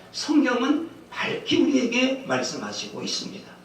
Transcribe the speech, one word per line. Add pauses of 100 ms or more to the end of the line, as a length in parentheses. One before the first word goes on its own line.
(100)
성경은 (200)
밝히
우리에게
말씀하시고
있습니다. (160)